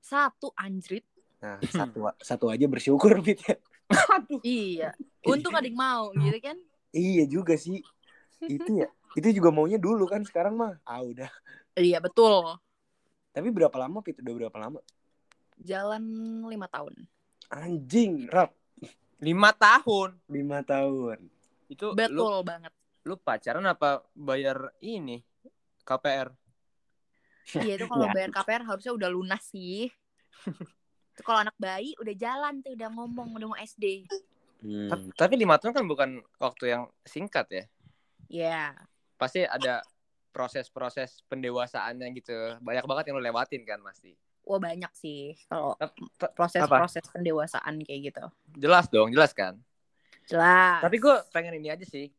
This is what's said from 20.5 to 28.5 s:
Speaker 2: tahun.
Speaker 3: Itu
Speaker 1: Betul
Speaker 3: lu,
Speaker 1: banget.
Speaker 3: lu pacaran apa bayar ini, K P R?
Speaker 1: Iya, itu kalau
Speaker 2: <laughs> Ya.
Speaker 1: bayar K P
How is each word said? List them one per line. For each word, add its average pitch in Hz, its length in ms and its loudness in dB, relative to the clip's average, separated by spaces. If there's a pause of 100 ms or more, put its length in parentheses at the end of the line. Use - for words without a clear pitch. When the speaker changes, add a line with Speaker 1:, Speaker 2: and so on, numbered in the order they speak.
Speaker 2:
tahun. 135 640 -2 (400)
Speaker 3:
Itu 208 240 -8
Speaker 1:
Betul 214 240 0
Speaker 3:
lu, 196 320 -2
Speaker 1:
banget. 170 240 -14 (320)
Speaker 3:
lu 175 140 -8
pacaran 127 480 -4
apa 143 480 0
bayar 135 640 -4
ini, 160 400 -10 (640)
K - 140 -6
P - 100 -6
R? 135 220 -2 (1300)
Speaker 1:
Iya, 208 180 -2
itu 196 120 -6
kalau 240 180 2
Speaker 2:
<laughs> 202 60 0
Ya. - 20 0
Speaker 1:
bayar 190 160 -2
K 196 120 -4
P 196 100 -4